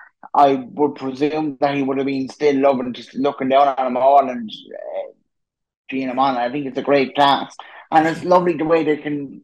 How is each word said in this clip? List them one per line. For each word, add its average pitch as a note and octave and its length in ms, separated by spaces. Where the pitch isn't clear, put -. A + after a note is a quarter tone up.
I C#3 200
would C3 420
presume C#3+ 640
that C#3+ 160
he C#3 80
would C3+ 140
have C3+ 100
been C3+ 220
still D3 280
loving, B2+ 360
just A#2 220
looking C3 340
down C#3 180
on C3 200
him B2 100
all C3+ 320
and, A#2+ 200
uh, - 600
cheering C3 200
him B2+ 100
on. C3+ 180
I A#2+ 140
think C#3+ 140
it's C3 120
a C3 40
great C#3 340
class. C#3+ 400
And D#3 160
it's D#3+ 160
lovely F3 320
the D3 100
way E3 180
they D3 140
can D3 460